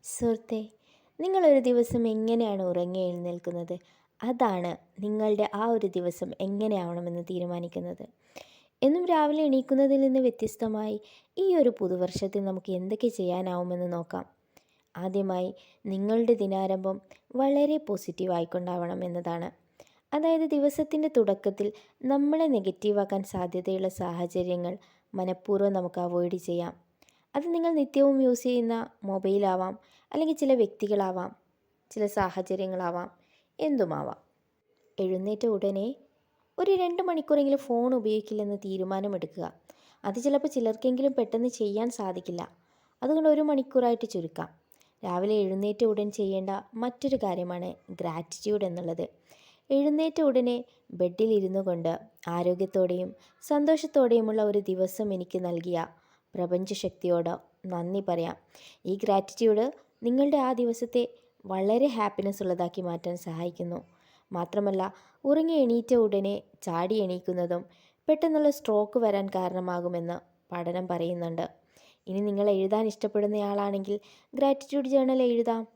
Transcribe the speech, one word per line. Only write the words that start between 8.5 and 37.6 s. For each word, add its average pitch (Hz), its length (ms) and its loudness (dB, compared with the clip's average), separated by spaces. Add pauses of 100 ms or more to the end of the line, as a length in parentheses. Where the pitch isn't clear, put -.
എന്നും 320 240 4
രാവിലെ 311 360 4
എണീക്കുന്നതിൽ 269 580 4
നിന്ന് 269 200 4
വ്യത്യസ്തമായി 214 800 -2 (380)
ഈ 370 160 4
ഒരു 262 240 6
പുതുവർഷത്തിൽ 185 680 -2
നമുക്ക് 190 280 -6
എന്തൊക്കെ 196 360 -2
ചെയ്യാനാവുമെന്ന് 180 840 -4
നോക്കാം. 170 320 -6 (720)
ആദ്യമായി 185 580 -2 (320)
നിങ്ങളുടെ 220 480 2
ദിനാരംഭം 190 680 -2 (360)
വളരെ 285 400 4
പോസിറ്റീവായിക്കൊണ്ടാവണം 180 1300 -4
എന്നതാണ്. 175 460 -6 (600)
അതായത് 320 380 2
ദിവസത്തിൻ്റെ 302 680 0
തുടക്കത്തിൽ 202 560 0 (320)
നമ്മളെ 285 420 2
നെഗറ്റീവാക്കാൻ 202 760 0
സാധ്യതയുള്ള 185 680 -4
സാഹചര്യങ്ങൾ 175 880 -4 (360)
മനഃപൂർവ്വം 190 580 0
നമുക്ക് 180 280 -2
അവോയ്ഡ് 175 360 0
ചെയ്യാം. 170 500 -6 (480)
അത് 339 200 -2
നിങ്ങൾ 339 180 0
നിത്യവും 277 500 4
യൂസ് 247 200 2
ചെയ്യുന്ന 233 480 -2 (140)
മൊബൈലാവാം, 190 720 0 (340)
അല്ലെങ്കിൽ 311 220 0
ചില 269 200 4
വ്യക്തികളാവാം, 202 840 0 (540)
ചില 208 160 -2
സാഹചര്യങ്ങളാവാം, 185 1040 -4 (500)
എന്തുമാവാം. 165 580 -2 (840)
എഴുന്നേറ്റ 196 480 -2
ഉടനെ 196 500 -2 (640)
ഒരു 359 120 2
രണ്ട് 359 320 2
മണിക്കൂറെങ്കിലും 294 560 2
ഫോൺ 247 360 0